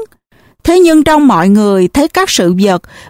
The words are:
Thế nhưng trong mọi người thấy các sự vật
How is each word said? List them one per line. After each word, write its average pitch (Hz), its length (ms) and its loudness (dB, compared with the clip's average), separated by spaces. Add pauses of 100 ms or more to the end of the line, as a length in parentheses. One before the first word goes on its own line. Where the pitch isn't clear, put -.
(640)
Thế 339 140 0
nhưng 320 260 2
trong 302 220 2
mọi 185 220 0
người 202 400 0
thấy 294 200 -2
các 370 220 -4
sự 180 320 -2
vật 190 200 -2 (280)